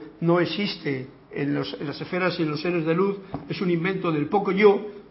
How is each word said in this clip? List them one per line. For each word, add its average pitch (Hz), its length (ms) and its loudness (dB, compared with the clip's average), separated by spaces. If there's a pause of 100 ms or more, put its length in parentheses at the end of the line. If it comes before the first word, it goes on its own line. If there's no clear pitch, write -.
(220)
no 170 180 4
existe 156 680 -2 (260)
en 143 220 -2
los, 139 240 -4
en 165 80 -6
las 139 140 -8
esferas 175 380 -2
y 175 40 0
en 151 80 0
los 147 100 -4
seres 175 240 0
de 160 80 2
luz, 196 240 2 (300)
es - 140 -6
un 185 80 0
invento 175 420 0
del 147 160 0
poco 196 240 2
yo 196 340 6 (240)